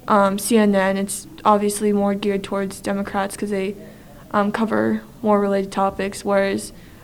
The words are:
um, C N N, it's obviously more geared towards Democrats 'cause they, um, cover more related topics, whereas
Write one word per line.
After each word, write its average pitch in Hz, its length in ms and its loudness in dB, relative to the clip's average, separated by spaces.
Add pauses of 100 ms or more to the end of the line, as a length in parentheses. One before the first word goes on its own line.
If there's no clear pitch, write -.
um, 202 320 4
C 226 180 2
N 208 160 6
N, 196 240 2
it's 196 300 -6 (160)
obviously 208 500 2
more 202 220 2
geared 196 280 -2
towards 196 360 -6
Democrats 202 580 -4
'cause 208 140 -6
they, 196 240 -4 (560)
um, 208 200 2
cover 220 500 0 (200)
more 208 180 2
related 196 320 0
topics, 196 540 -4
whereas 202 480 0 (300)